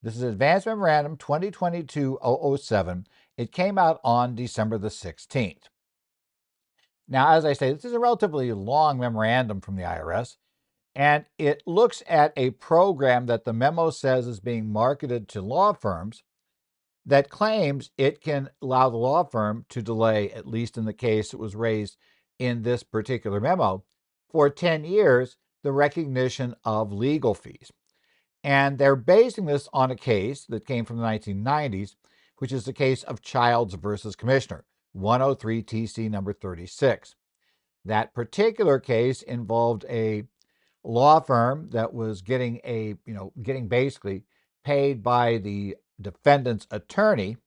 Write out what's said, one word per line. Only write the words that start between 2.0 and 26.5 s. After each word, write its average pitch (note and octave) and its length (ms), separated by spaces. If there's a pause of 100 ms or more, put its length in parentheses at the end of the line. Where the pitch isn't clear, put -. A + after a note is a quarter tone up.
oh B2 180
oh C#3 160
seven. F#2 500 (300)
It A#2 160
came G3 240
out E3 260
on B2 320
December A2+ 440
the G2+ 100
sixteenth. - 800 (1400)
Now, C3 260
as D#3+ 120
I D3+ 80
say, C3+ 200
this D3 120
is A#3+ 80
a A#3+ 60
relatively F#3 540
long C3 460
memorandum A2+ 600
from G2 160
the F#2 80
I E2+ 140
R E2 140
S, A#2 260 (560)
and D3 320 (100)
it D3+ 300
looks - 420
at D#3 300
a C3 120
program C#3 760
that A#2 180
the A#2 80
memo D#3 380
says B2+ 360
is A#2 140
being A2 320
marketed B2 560
to G2+ 140
law E3+ 320
firms G2+ 480 (840)
that C#3 240
claims F#3+ 680
it C#3 240
can C#3+ 260 (140)
allow B2+ 260
the A#2 80
law C3+ 280
firm G#2+ 440
to B2 140
delay, A2 500
at A2+ 140
least A#2 320
in A2 80
the G#2 80
case G#2+ 400
it - 60
was G2+ 140
raised G#2+ 440 (400)
in A#2+ 240
this A#2+ 200
particular A2 580
memo, A#2+ 440 (460)
for D3 180
ten D#3 360
years, D#3+ 520 (260)
the C#3+ 100
recognition C3+ 840 (100)